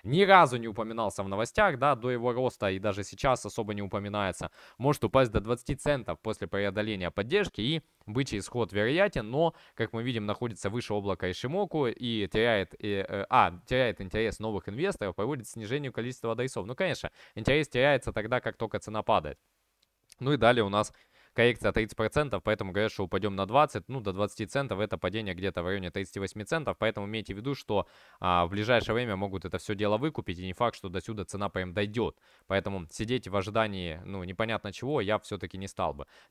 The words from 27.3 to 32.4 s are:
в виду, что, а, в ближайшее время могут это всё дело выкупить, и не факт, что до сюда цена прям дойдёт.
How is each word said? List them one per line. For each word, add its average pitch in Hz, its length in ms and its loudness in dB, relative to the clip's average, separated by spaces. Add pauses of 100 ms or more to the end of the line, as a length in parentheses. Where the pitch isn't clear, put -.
в 98 40 -10
виду, 131 180 -6
что, 98 320 -2 (320)
а, 90 260 4
в 85 40 -2
ближайшее 107 460 2
время 117 200 -2
могут 95 300 -4
это 92 120 -4
всё - 180 -6
дело 104 220 2
выкупить, 117 420 -4
и 92 60 -10
не 92 80 -6
факт, 117 220 0
что - 140 -10
до 90 100 -6
сюда 104 240 -6
цена 101 240 -6
прям 92 260 -4
дойдёт. 104 440 -2 (300)